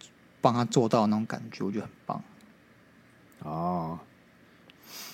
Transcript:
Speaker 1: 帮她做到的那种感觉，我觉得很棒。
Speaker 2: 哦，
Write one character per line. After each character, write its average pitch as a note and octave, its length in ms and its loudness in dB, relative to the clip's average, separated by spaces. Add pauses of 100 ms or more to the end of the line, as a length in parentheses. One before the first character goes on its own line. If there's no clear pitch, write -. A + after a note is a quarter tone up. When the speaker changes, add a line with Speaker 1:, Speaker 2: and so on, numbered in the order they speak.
(420)
Speaker 1:
帮 B2+ 120 6
她 A#2+ 100 2
做 A#2 240 4
到 A2+ 140 6
的 G#2 60 4
那 G#2+ 80 4
种 A2 100 0
感 - 160 -6 (100)
觉， - 120 -8
我 F#2+ 80 -2
觉 G#2 80 -4
得 - 60 -6
很 - 60 -14 (140)
棒。 - 180 -6 (1160)
Speaker 2:
哦， E2 600 -4 (1160)